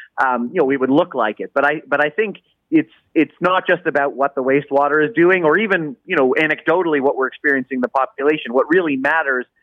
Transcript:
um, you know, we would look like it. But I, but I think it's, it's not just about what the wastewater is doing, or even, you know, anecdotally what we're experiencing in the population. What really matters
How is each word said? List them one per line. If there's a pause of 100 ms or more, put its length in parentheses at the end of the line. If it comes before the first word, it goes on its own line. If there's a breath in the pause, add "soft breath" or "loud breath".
(220 loud breath)
um,
you
know,
we
would
look
like
it.
But
I,
but
I
think (300)
it's, (220)
it's
not
just
about
what
the
wastewater
is
doing,
or
even,
you
know,
anecdotally
what
we're
experiencing
in
the
population.
What
really
matters (160)